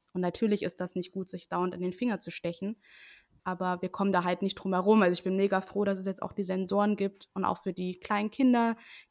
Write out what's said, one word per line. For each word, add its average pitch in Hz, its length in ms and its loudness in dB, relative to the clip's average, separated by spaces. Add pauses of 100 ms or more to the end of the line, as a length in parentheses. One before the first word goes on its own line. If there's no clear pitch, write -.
(120)
Und 185 100 -2
natürlich 202 420 0
ist - 180 -4
das 180 140 -6
nicht 180 160 -6
gut, 190 180 -8
sich - 180 -12
dauernd 180 280 -2
in 175 60 -8
den 180 120 -2
Finger 220 260 -2
zu - 120 -10
stechen. 190 460 -6 (680)
Aber 180 360 -2
wir 185 80 -2
kommen 196 240 0
da 175 100 2
halt 180 180 0
nicht 196 140 -2
drum 190 180 -4
herum. 202 280 6
Also 180 120 6
ich 175 100 -4
bin 185 120 0
mega 190 240 2
froh, 202 240 -2
dass 196 160 0
es 190 60 -6
jetzt 190 160 -4
auch 190 100 -6
die 202 140 -4
Sensoren 196 500 2
gibt 196 380 -4
und 190 100 -4
auch 190 140 0
für 185 160 -6
die 180 260 -6
kleinen 208 320 -2
Kinder, 233 460 4 (340)